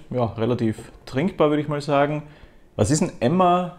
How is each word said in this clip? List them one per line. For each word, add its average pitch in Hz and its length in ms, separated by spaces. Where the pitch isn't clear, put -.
ja, 123 160
relativ 110 680
trinkbar, 160 420
würde 151 120
ich 143 60
mal 147 140
sagen. 143 420
Was 101 140
ist 160 120
ein 175 180
Emma, 175 580